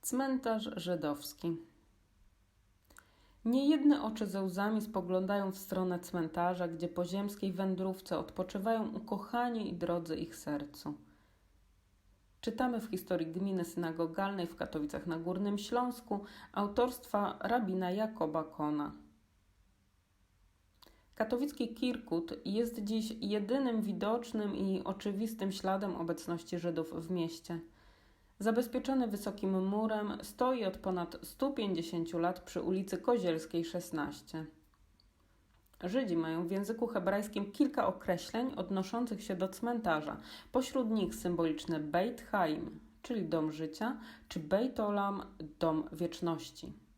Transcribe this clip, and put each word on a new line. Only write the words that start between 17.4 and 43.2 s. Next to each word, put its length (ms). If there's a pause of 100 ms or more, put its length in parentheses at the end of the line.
rabina 500
Jakoba 540
Kona. 480 (2250)
Katowicki 600
Kirkut 580 (120)
jest 400
dziś 360
jedynym 640
widocznym 720
i 280
oczywistym 680
śladem 440
obecności 640
Żydów 480
w 40
mieście. 500 (840)
Zabezpieczony 680
wysokim 580
murem, 560
stoi 420
od 120
ponad 460
stu 300
pięćdziesięciu 640
lat 220
przy 220
ulicy 360
Kozielskiej 640
szesnaście. 840 (1400)
Żydzi 320
mają 320
w 20
języku 360
hebrajskim 680
kilka 340
określeń 720
odnoszących 640
się 140
do 120
cmentarza. 680 (360)
Pośród 380
nich 240
symboliczne 680
Beit 420
Chaim, 580 (220)
czyli 220